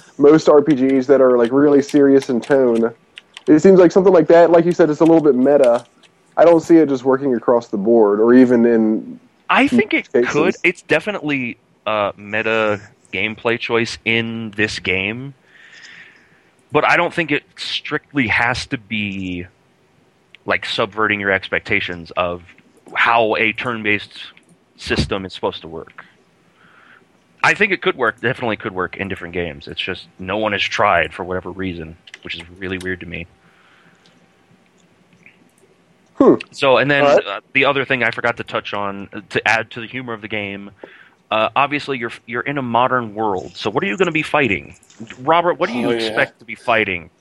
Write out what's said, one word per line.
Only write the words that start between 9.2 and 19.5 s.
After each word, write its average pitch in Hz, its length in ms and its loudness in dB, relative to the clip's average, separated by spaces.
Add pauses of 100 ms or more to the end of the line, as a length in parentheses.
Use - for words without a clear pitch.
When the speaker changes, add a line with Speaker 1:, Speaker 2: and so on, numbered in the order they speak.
Speaker 2:
I 233 180 2
think 330 260 0
it 269 180 -4
Speaker 1:
cases. 123 200 0
Speaker 2:
could. 165 320 0
It's 175 200 -2
definitely 147 720 -4 (280)
a 104 320 -2
meta 107 600 -2 (320)
gameplay 110 480 -4
choice 117 460 -4
in 113 460 -4
this 104 280 -4
game, 104 540 -6 (1400)
but 147 140 0
I 139 120 2
don't 170 160 -2
think 160 180 -4
it 143 120 -4 (120)
strictly - 720 -6
has 120 400 -2
to 135 100 -8
be, 95 720 -8 (1000)